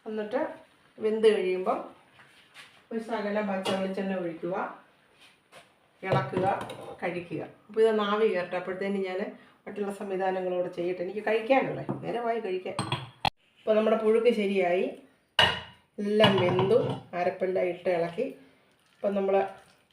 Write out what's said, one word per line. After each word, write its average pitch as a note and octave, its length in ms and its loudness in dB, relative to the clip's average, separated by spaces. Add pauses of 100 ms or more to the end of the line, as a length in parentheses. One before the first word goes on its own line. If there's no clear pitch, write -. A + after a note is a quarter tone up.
എന്നിട്ട് G#3+ 320 -4 (640)
വെന്ത് G#3+ 280 4
കഴിയുമ്പം F#3 460 0 (1120)
ഒരു A3+ 180 -4
ശകലം G#3 420 -2
പച്ച F#3+ 180 -4 (120)
വെളിച്ചെണ്ണ F#3+ 420 -2
ഒഴിക്കുക, E3+ 340 -6 (1500)
ഇളക്കുക, - 440 0 (560)
കഴിക്കുക. E3+ 400 -6 (240)
അപ്പോൾ G#3+ 160 -2
ഇതൊന്ന് G#3+ 280 4
ആവി G#3+ 220 4
കയറട്ടെ. F3+ 280 -2
അപ്പോഴത്തേന് F#3+ 460 -4
ഞാൻ F#3 140 -4 (440)
മറ്റുള്ള G3+ 360 -6
സംവിധാനങ്ങളോട് F#3 680 -2 (100)
ചെയ്യട്ടെ, F3 280 -2
എനിക്ക് G#3 220 -8
കഴിക്കാനുള്ളേ, A3 580 0 (180)
നേരമായി A3+ 440 -2
കഴിക്കാൻ. F#3 280 -6 (840)
അപ്പോൾ G#3+ 180 0
നമ്മുടെ A3 260 4
പുഴുക്ക് A#3 280 4 (100)
ശരിയായി, F#3+ 440 2 (1160)
എല്ലാം G#3 300 6 (100)
വെന്തു, F#3+ 360 4 (400)
അരപ്പെല്ലാം F#3 520 0
ഇട്ട് F3+ 260 -4
ഇളക്കി. E3+ 300 -2 (680)
അപ്പം G3+ 260 -2
നമ്മൾ G3 140 2 (580)